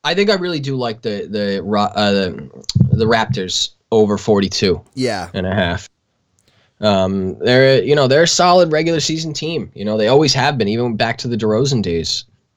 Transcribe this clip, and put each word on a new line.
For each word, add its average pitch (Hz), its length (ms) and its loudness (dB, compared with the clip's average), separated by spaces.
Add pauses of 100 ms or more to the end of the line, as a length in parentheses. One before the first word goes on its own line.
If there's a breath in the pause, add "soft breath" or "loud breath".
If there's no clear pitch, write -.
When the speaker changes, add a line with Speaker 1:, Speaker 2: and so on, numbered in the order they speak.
Speaker 1:
I 156 100 -2
think 202 160 2
I 208 40 4
really 175 260 -4
do 135 160 -4
like 117 260 -6
the, 104 260 -6
the 101 340 -4
Ro-, 104 200 -2
uh, 101 300 0
the, 98 380 -4 (420)
the 110 120 2
Raptors 110 680 -2 (200)
over 107 260 4
forty-two 98 640 0 (120)
Speaker 2:
Yeah. 107 400 -6
Speaker 1:
and 95 120 -4
a 95 80 -4
half. 87 340 -2 (920)
Um, 95 600 0
they're, 127 420 4
you 139 140 2
know, 139 100 2
they're 139 160 4
a 170 60 2
solid 180 420 4
regular 160 300 0
season 160 320 -6
team. 151 420 -8
You 101 100 -12
know, 107 140 -2
they 107 80 0
always 131 280 4
have 139 220 0
been, 107 120 0
even 117 280 -2
back 117 220 -2
to - 100 -8
the 117 80 -4
DeRozan 110 460 0
days. 85 420 -4 (320)